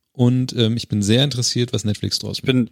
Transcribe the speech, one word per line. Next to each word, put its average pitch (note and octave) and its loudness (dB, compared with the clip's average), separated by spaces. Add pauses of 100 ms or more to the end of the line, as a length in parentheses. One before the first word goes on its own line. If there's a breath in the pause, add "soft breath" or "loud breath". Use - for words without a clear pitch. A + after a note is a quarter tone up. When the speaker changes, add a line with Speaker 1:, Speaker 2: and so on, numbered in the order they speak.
(120)
Speaker 1:
und, B2+ 2
ähm, A#2 2
ich - -10
bin G#2 0
sehr A2+ 4
interessiert, B2 -2
was - -4
Netflix G2+ -4
draus G2+ -10
Speaker 2:
Ich - -14
bin B2+ 2